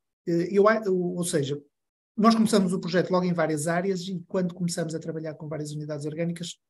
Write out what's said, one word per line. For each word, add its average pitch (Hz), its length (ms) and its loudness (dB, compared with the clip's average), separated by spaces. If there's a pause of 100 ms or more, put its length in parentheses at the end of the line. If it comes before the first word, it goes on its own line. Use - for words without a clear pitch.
(260)
Eh, 170 260 0
eu 196 160 6
a-, 220 180 4
ou, 180 300 0
ou 175 80 -2
seja, 143 360 -2 (560)
nós 226 180 6
começamos 196 380 4
o 190 80 -2
projeto 175 300 0
logo 180 140 2
em 180 80 2
várias 156 340 0
áreas 180 360 0
e 185 260 -6
quando 180 260 -2
começamos 170 400 -4
a 160 60 -6
trabalhar 156 340 -8
com 151 140 -14
várias 151 240 -6
unidades 151 340 -8
orgânicas, 170 640 -6